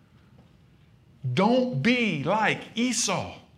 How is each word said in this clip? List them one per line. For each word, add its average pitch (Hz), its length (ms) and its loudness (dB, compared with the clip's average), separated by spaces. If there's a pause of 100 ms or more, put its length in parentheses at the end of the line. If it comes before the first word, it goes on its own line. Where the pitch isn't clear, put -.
(1300)
Don't 220 480 2
be 220 420 2
like 190 380 0 (140)
Esau, 190 580 -2 (240)